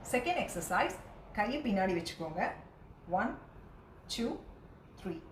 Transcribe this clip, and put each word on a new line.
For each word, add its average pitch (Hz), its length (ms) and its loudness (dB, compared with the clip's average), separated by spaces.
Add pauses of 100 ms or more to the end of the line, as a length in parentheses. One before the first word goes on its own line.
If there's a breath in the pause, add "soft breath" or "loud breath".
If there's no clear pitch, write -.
(120)
செகண்ட் 311 340 4
எக்ஸர்சைஸ், 185 460 2 (400)
கையை 247 300 2
பின்னாடி 190 380 6
வச்சுக்கோங்க. 165 520 0 (580)
ஒன், 208 280 2 (800)
டூ, 233 240 0 (640)
த்ரீ. 165 180 -2 (100)